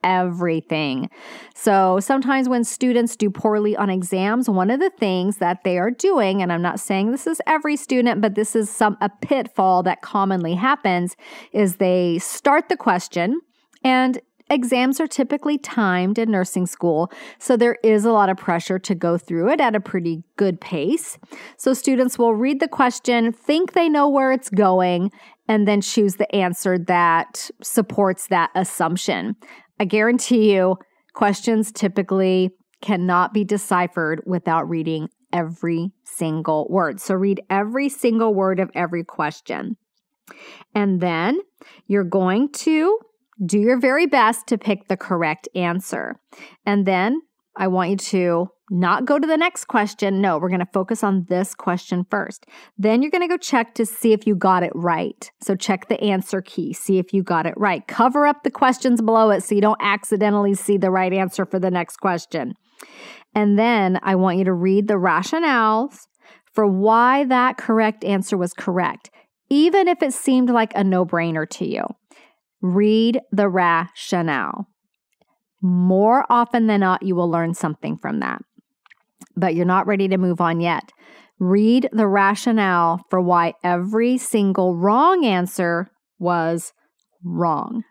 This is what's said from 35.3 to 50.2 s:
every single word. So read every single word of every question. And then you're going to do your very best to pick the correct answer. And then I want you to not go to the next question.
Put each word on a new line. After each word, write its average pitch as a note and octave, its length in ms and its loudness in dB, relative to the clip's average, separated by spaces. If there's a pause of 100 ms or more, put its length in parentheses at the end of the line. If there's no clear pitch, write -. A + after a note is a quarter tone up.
every E3+ 580 -4 (140)
single D#3+ 640 -4
word. E3 300 -2
So F#3+ 160 -4
read G3 240 -2 (100)
every A3 380 -2
single A3+ 440 0
word F#3+ 280 0
of F3+ 140 -2
every E3+ 280 -4
question. D3+ 760 -8 (960)
And G3 280 0
then F3+ 400 -2 (480)
you're G3+ 160 0
going F#3+ 480 0
to D#4+ 440 0 (480)
do G3 140 0
your A#3+ 220 2
very C#4 260 2
best B3 420 2
to A3 100 0
pick G3+ 280 -4
the F#3+ 100 -2
correct E3 600 -4
answer. F3 580 -6 (500)
And G3+ 220 2
then G3 360 0 (340)
I F#3+ 100 -2
want F#3 240 0
you G3 60 0
to F3+ 520 0 (220)
not F3+ 340 0
go C#4+ 140 2
to D4 80 0
the D#4 100 0
next E4+ 300 -2
question. G3+ 560 -2